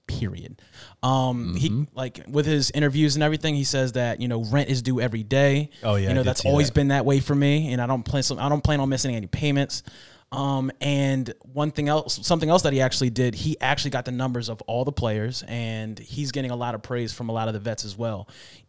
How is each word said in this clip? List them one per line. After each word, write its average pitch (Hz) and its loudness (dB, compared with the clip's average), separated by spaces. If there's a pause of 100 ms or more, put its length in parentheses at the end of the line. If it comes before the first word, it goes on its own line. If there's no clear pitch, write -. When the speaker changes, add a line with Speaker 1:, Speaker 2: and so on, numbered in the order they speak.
Speaker 1:
period. - -6 (420)
Um, 123 2
he, 117 2
Speaker 2:
Mm-hmm. 135 -2
Speaker 1:
like, 127 -8
with 143 0
his 147 2
interviews 147 2
and 156 2
everything, 156 0
he 139 2
says 131 0
that, 120 0
you 123 -2
know, 117 -2
rent 135 2
is 127 0
due 127 0
every 117 0
day. 139 4 (120)
Speaker 3:
Oh, 107 2
yeah, 98 4
Speaker 1:
You 95 2
Speaker 3:
I - 2
Speaker 1:
know, 131 4
Speaker 3:
did 127 2
Speaker 1:
that's - 0
Speaker 3:
see 135 2
Speaker 1:
always 143 6
Speaker 3:
that. 120 -2
Speaker 1:
been 143 4
that 139 4
way 139 4
for 143 0
me, 143 4
and 123 0
I 120 0
don't 127 0
plan, 135 -2
so 127 -2
I 139 0
don't 147 2
plan 147 4
on 135 2
missing 131 -2
any 104 -4
payments. 139 0 (500)
Um, 135 -2 (100)
and 135 0
one 147 -4
thing 147 -2
else, 151 0
something 160 2
else 175 6
that 147 2
he 135 2
actually 131 2
did, 123 0
he 151 -4
actually 139 -2
got 123 -4
the 127 -8
numbers 123 -4
of 110 -10
all 120 -2
the 143 -4
players, 113 -2
and 110 -6
he's 131 -8
getting 131 -4
a 123 -4
lot 120 -4
of 110 -8
praise 120 -4
from 117 -8
a 113 -2
lot 113 -2
of 110 -2
the 104 -6
vets 107 -6
as 101 -12
well. 110 -6 (400)